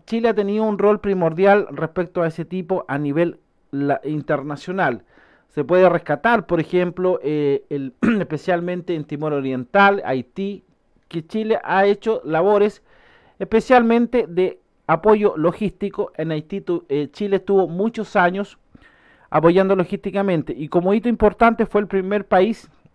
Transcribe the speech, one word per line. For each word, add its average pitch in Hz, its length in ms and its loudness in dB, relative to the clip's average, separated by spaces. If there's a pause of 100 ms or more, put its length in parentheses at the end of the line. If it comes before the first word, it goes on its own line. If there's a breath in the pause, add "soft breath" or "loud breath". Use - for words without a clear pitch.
Chile 226 220 0
ha 226 40 0
tenido 208 300 0
un 214 160 -2
rol 208 200 4
primordial 190 680 2
respecto 170 540 -4
a 165 40 0
ese 160 160 -6
tipo 185 440 -4
a 135 100 -4
nivel 147 420 -2 (300)
la-, 139 340 -2
internacional. 147 1000 -4 (460 soft breath)
Se 147 140 -4
puede 180 260 6
rescatar, 175 580 0
por 170 120 0
ejemplo, 180 640 -2
eh, 147 480 -2
el, 139 320 -8
<clears throat> 220 180 2
especialmente 175 760 -4
en 151 80 -8
Timor 151 300 -6
Oriental, 143 720 0
Haití, 190 580 -6 (440)
que 165 200 -8
Chile 220 360 -2
ha 190 220 2
hecho 208 380 0
labores 202 580 2 (560 soft breath)
especialmente 233 880 2
de 175 320 -2 (280)
apoyo 208 500 4
logístico. 180 800 -2
En 160 140 -4
Haití 156 300 -6
tu-, 170 280 -4
eh, 143 220 -2
Chile 196 240 -2
estuvo 190 320 2
muchos 202 480 -6
años 190 420 0 (720 soft breath)
apoyando 175 460 2
logísticamente 190 840 -4
y 147 100 -10
como 180 280 0
hito 226 140 -2
importante 226 580 2
fue 208 140 0
el 202 60 -6
primer 196 400 -4
país 202 440 0 (240)